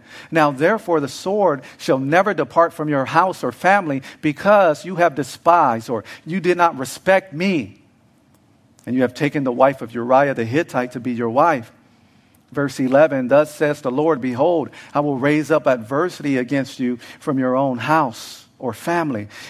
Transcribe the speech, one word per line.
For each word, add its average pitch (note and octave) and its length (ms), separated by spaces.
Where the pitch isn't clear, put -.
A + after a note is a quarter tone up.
Now, D#3 200
therefore, E3 500
the C3+ 80
sword F#3 540
shall C3+ 220
never F3 340
depart E3 380
from D3+ 160
your C#3 160
house E3 400
or B2 80
family, F3 520
because F3+ 640
you F#3 100
have E3 200
despised," C#3 720
or A2+ 160
"You F3+ 140
did F3 160
not E3+ 220
respect F#3 560
me, D#3 480
and A#2+ 100
you C3 60
have A#2+ 120
taken D3 300
the C3 80
wife C3+ 300
of A#2+ 120
Uriah C3 400
the A#2+ 120
Hittite B2+ 480
to B2 80
be B2+ 100
your A#2 180
wife." C#3 440
Verse C#3 260
eleven, C3+ 480
"Thus D3 260
says D3 280
the B2+ 100
Lord, D3 300
behold, C3 480
I C#3+ 80
will C#3+ 160
raise D3 340
up D3+ 160
adversity C#3 720
against B2+ 420
you B2 200
from C#3+ 180
your C3 200
own C3+ 220
house C3+ 640
or B2+ 120
family, B2 560